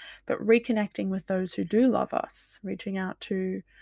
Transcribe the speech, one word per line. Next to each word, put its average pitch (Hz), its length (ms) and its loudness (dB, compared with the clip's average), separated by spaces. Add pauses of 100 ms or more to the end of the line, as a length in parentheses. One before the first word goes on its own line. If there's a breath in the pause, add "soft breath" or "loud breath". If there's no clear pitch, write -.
(280 loud breath)
But - 180 -2
reconnecting 214 640 2
with 190 180 -2
those 185 280 -2
who 202 100 0
do 226 240 4
love - 260 2
us, - 480 -4
reaching 190 380 -6
out 185 220 -6
to 190 420 -4 (180 soft breath)